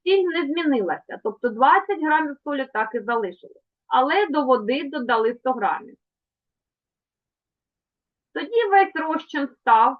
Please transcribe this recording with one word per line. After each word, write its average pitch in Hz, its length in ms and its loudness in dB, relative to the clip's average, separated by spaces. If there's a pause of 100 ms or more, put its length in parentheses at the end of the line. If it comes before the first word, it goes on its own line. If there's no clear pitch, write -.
Сіль 381 200 4
не 339 220 -2
змінилася, 277 760 -2
тобто 220 260 -4
двадцять 320 520 2
грамів 302 420 -2
солі 277 300 -6
так 220 220 -4
і 233 40 -6
залишилось. 208 640 -6 (240)
Але 311 400 2
до 294 180 0
води 254 440 0
додали 240 460 -2
сто 254 180 -4
грамів. 196 440 -4 (2250)
Тоді 453 360 0
весь 392 260 4
розчин 311 520 -4
став - 520 2